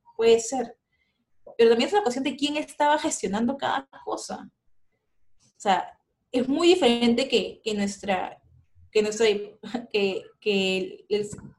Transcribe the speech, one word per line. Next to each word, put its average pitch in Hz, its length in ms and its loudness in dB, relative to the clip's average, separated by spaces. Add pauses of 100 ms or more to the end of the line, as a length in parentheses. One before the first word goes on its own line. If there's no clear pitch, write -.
(160)
puede 226 240 6
ser. 240 380 -6 (800)
Pero 233 140 6
también 233 160 2
es 359 60 -4
una 415 100 2
cuestión 247 200 -2
de 285 140 -4
quién 294 180 -4
estaba 302 440 0
gestionando 247 580 -4
cada 262 320 -4 (160)
cosa. - 440 -10 (920)
O - 160 -20
sea, - 400 -2 (320)
es 254 160 -2
muy 320 200 0
diferente 240 600 4
que, - 360 -2
que 214 100 -4
nuestra, 202 640 -4 (520)
que 214 100 2
nuestra, 214 240 0 (640)
que, 196 320 -2 (160)
que 190 380 0
el, - 320 -8
el 208 200 -2 (300)